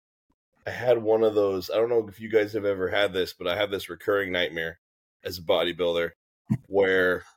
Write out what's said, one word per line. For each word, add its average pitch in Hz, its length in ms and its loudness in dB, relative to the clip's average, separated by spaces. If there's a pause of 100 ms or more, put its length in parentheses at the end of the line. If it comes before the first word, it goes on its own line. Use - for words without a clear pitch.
(680)
I 101 40 -8
had 117 320 0
one 110 200 2
of 107 120 4
those. 98 360 0
I - 60 -2
don't 113 120 2
know 117 200 0
if 95 120 -18
you 110 100 -10
guys 104 220 2
have 104 120 -4
ever 95 240 0
had 101 240 0
this, 90 200 -2
but 90 160 -10
I 87 80 -2
have 101 140 -2
this 98 180 -6
recurring 98 440 -2
nightmare 82 460 -4 (460)
as 87 140 -10
a 90 40 -14
bodybuilder 85 680 0 (560)
where, 92 580 2 (120)